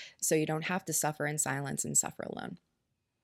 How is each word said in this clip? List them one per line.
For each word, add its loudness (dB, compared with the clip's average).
so 4
you 4
don't 0
have 0
to -4
suffer 0
in 0
silence 0
and -2
suffer 0
alone. -8